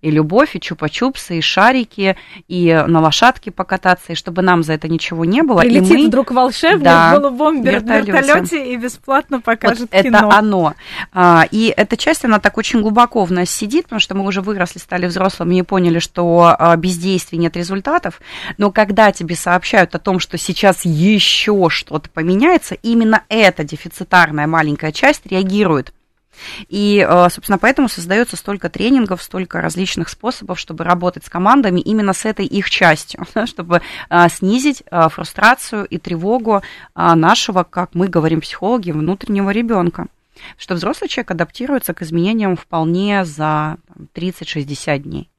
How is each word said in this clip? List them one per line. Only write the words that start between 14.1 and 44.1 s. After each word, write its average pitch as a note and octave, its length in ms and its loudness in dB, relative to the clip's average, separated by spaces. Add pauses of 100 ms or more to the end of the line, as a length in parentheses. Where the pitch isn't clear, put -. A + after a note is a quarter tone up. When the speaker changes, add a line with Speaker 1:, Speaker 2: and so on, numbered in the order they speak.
Speaker 1:
мы G3 140 -4
уже G3 140 -4
выросли, F#3+ 360 -4
стали F3+ 300 -6
взрослыми F3+ 480 -2
и F#3 80 2
поняли, F3 340 0
что, E3+ 640 4
а, E3+ 160 4
без E3+ 220 -2
действий F3 420 -4
нет E3 180 -2
результатов. F#3+ 640 -4 (380)
Но G3+ 120 2
когда G#3 400 4
тебе E3+ 240 -8
сообщают F3+ 600 0
о D#3+ 40 -6
том, F#3 200 -2
что - 180 -8
сейчас F#3+ 480 0
ещё F#3+ 840 2
что-то - 420 -6
поменяется, F#3 720 0
именно A3+ 460 2
эта G3 340 2
дефицитарная D3+ 840 0
маленькая D#3 460 -2
часть - 340 0
реагирует. F#3+ 680 0 (720)
И, G#3 300 0 (120)
э, F3 200 6
собственно, - 280 -2
поэтому B3+ 300 2
создаётся F#3+ 480 -4
столько G3+ 340 -10
тренингов, G#3+ 540 0
столько F#3 380 -8
различных E3 480 -4
способов, G3+ 500 -10
чтобы E3 240 -12
работать F3 400 -2
с - 60 -20
командами F#3+ 500 2
именно G#3 320 0
с - 140 -6
этой G#3+ 200 -4
их G3 240 -4
частью, - 600 0
<laughs> - 40 -20
да, A3+ 140 -2
чтобы, F3 340 -2 (280)
э, F3 200 4
снизить, B3+ 640 -2
э, E3 160 2
фрустрацию G#3 800 -2
и - 120 -10
тревогу, G3+ 640 -2 (320)
э, E3+ 220 2
нашего, F3+ 480 2
как - 320 -6
мы F#3 140 0
говорим, D#3+ 320 0
психологи, G3 500 -4
внутреннего G3 600 -4
ребёнка. G3+ 560 -2 (500)
Что - 180 -8
взрослый G3+ 320 -6
человек - 240 -8
адаптируется G3 600 -4
к - 80 -10
изменениям F3+ 560 -2
вполне F3+ 680 -2
за, D#3 540 -4 (100)
там, - 260 -20